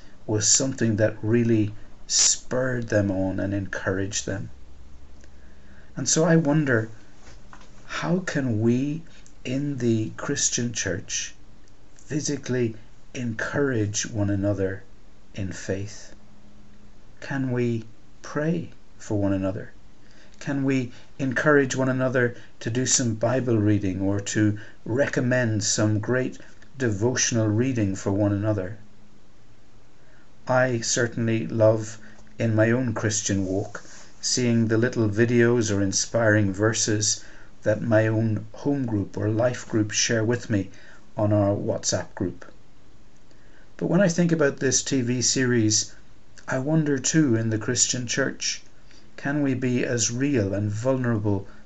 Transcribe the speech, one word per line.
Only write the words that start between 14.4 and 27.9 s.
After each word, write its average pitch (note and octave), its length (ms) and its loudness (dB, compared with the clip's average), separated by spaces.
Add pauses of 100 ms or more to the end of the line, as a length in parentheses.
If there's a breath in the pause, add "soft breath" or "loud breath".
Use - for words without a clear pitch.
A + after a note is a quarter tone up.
in F#2+ 180 -4
faith? - 600 -6 (1080)
Can C3+ 300 -2
we A#2+ 340 0 (360)
pray D#3 480 -2 (280)
for - 200 -4
one G2 160 2
another? F#2+ 400 -2 (640 soft breath)
Can C#3 240 -2
we C3 280 2 (280 loud breath)
encourage C#3 560 4
one C3 140 2
another B2+ 460 2 (260 loud breath)
to - 100 -4
do B2+ 160 2
some A#2+ 260 4
Bible A#2+ 440 2
reading G2 440 2
or G2 180 0
to G#2+ 380 2 (280 loud breath)
recommend B2 800 2
some G#2+ 360 2
great B2+ 400 0 (380 loud breath)
devotional A#2 680 2
reading G#2+ 480 2